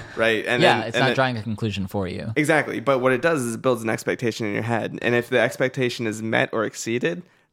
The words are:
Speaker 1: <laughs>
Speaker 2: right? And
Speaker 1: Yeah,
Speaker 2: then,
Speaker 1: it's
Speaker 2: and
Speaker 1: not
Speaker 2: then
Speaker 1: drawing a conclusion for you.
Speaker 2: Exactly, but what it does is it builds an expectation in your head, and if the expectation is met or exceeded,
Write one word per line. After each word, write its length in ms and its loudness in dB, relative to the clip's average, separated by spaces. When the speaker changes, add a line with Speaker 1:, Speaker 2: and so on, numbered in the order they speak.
Speaker 1:
<laughs> 100 -18
Speaker 2:
right? 300 2
And 160 2
Speaker 1:
Yeah, 160 6
Speaker 2:
then, 80 -4
Speaker 1:
it's 80 -4
Speaker 2:
and 60 2
Speaker 1:
not 60 4
Speaker 2:
then 80 2
Speaker 1:
drawing 220 0
a 60 -6
conclusion 440 -4
for 200 -2
you. 280 -6
Speaker 2:
Exactly, 440 0
but 200 2
what 120 4
it 100 2
does 220 2
is 120 -4
it 60 -10
builds 220 2
an 60 -2
expectation 580 -2
in 60 -2
your 100 -2
head, 380 -2
and 120 2
if 160 2
the 100 2
expectation 680 0
is 160 -4
met 280 2
or 140 0
exceeded, 560 -2